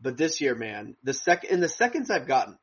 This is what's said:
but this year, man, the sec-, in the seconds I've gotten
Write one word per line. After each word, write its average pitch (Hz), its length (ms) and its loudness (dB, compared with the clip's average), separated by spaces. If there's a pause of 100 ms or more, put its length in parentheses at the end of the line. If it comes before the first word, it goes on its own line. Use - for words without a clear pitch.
but 127 140 -4
this 156 240 0
year, 131 160 2
man, 107 480 -8
the 135 100 -2
sec-, 175 300 0
in 180 160 2
the 170 80 4
seconds 240 420 0
I've 151 160 0
gotten 127 360 2